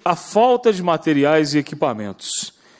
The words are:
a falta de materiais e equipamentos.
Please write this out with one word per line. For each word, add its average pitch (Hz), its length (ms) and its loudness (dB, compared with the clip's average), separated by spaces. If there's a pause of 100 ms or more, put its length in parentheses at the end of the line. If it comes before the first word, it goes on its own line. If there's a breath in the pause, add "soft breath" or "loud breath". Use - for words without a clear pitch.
a 175 100 0
falta 240 580 2
de 185 100 -6
materiais 156 720 2
e 151 40 2
equipamentos. 113 960 -6 (280 soft breath)